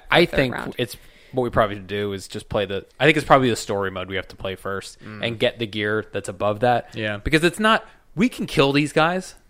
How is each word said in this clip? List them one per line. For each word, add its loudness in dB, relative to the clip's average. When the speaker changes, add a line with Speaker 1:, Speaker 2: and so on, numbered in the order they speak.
Speaker 1:
I 6
Speaker 2:
the 6
third -6
Speaker 1:
think 0
Speaker 2:
round. -8
Speaker 1:
it's, -4
what 0
we -2
probably 2
should -12
do -4
is -10
just -12
play 0
the, -4
I -2
think 6
it's -2
probably 6
the 0
story -2
mode -8
we -6
have -6
to -20
play -8
first -10
Speaker 3:
Mm. -14
Speaker 1:
and -6
get -2
the -4
gear -2
that's -8
above -2
that. 0
Speaker 4:
Yeah. -6
Speaker 1:
Because 2
it's 2
not, 2
we 2
can -8
kill 4
these 2
guys 0